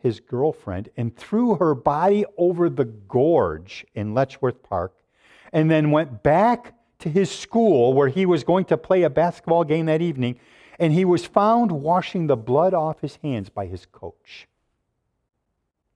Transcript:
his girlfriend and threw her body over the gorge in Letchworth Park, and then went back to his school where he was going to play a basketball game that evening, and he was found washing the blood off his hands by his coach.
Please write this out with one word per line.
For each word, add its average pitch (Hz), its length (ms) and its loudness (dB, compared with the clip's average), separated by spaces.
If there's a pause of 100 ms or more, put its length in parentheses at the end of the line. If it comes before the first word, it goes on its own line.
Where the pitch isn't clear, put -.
his 117 180 -2
girlfriend 123 760 -6
and 117 200 -8
threw 226 380 -2
her 160 200 0
body 170 500 0 (120)
over 175 320 0
the 135 160 -4
gorge 107 1120 -2
in 104 180 -6
Letchworth 131 500 -4
Park, 92 320 -6 (580)
and 160 180 2
then 156 200 2
went 147 320 -2
back 220 520 0 (240)
to - 100 -8
his 175 220 0
school 147 640 2
where 139 140 4
he 185 180 0
was 170 160 2
going 180 240 2
to 165 100 2
play 185 260 2
a 156 80 2
basketball 165 540 0
game 160 220 -2
that 160 160 0
evening, 127 360 -4 (400)
and 165 140 2
he 180 120 2
was 175 200 2
found 220 460 2
washing 165 560 -4
the 139 100 2
blood 139 380 0
off 156 260 -4
his - 160 -10
hands 120 320 -8
by 101 180 -10
his 90 200 -14
coach. - 640 -20 (1500)